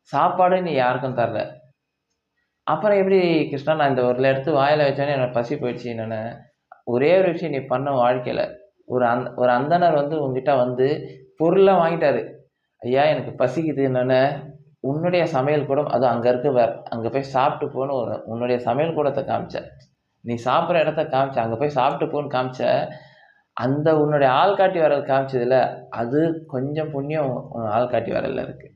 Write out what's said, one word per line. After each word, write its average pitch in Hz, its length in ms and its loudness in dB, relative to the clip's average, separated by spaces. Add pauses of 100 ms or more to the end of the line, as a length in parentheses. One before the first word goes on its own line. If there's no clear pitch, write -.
சாப்பாடு 180 600 2
நீ 170 100 -4
யாருக்கும் 127 440 0
தரல. - 440 -4 (1000)
அப்புறம் 202 360 0
எப்படி 180 500 2
கிருஷ்ணா 147 260 -2
நான் 147 140 2
இந்த 127 160 2
ஒரு 123 180 2
எடுத்து 135 320 2
வாயில 147 260 4
வச்சோன்னே 143 340 0
என்னோட 127 180 -2
பசி 120 220 -2
போயிடுச்சு?" 120 420 -6
என்னன்னு, 113 400 -8 (480)
ஒரே 143 340 2
ஒரு 185 140 2
விஷயம் 156 280 -6
நீ 135 60 -14
பண்ண 135 240 -2
வாழ்க்கையில, 123 640 0 (320)
ஒரு 123 200 0
அந்த-, 123 300 0
ஒரு 123 140 2
அந்தணர் 160 440 2
வந்து 147 220 0
உன்கிட்ட 131 400 0
வந்து 127 300 2 (520)
பொருள்லாம் 185 420 4
வாங்கிட்டாரு. 156 520 0 (460)
"ஐயா, 127 240 0
எனக்கு 147 420 0
பசிக்குது." 139 400 0
என்னன்னு, 131 680 0 (300)
உன்னுடைய 165 460 0
சமையல் 143 400 0
கூடம், 139 200 0
அது 123 200 2
அங்க 117 220 2
இருக்கு 127 240 2
வேற, 120 380 2
அங்க 117 180 -4
போய் 135 140 -2
சாப்பிட்டு 135 520 -2
போன்னு 135 180 -4
ஒரு 110 320 -4
உன்னுடைய 120 360 -2
சமையல் 139 340 0
கூடத்தை 143 300 0
காமிச்ச, - 400 -6 (560)
நீ 117 140 -6 (100)
சாப்பிட்ற 165 300 0
இடத்த 156 300 0
காமிச்ச, 135 340 -2
அங்க 113 180 -2
போய் 147 120 -2
சாப்பிட்டு 147 540 0
போன்னு 139 40 -6
காமிச்ச, 127 640 -2 (640)
அந்த 139 440 0
உன்னுடைய 147 360 4
ஆள்காட்டி 185 480 2
வரது 143 220 2
காமிச்சதுல, 131 880 0
அது 147 560 -2
கொஞ்சம் 147 440 -4
புண்ணியம் 139 600 -4
உன் 113 200 -6
ஆள்காட்டி 113 400 0
வரல - 320 -4
இருக்கு. - 320 -14